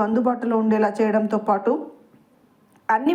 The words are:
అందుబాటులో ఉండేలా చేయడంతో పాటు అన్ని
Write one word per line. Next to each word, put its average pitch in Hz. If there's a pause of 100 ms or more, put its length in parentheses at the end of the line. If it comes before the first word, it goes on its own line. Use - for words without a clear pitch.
అందుబాటులో 233
ఉండేలా 214
చేయడంతో 214
పాటు 208 (1200)
అన్ని 277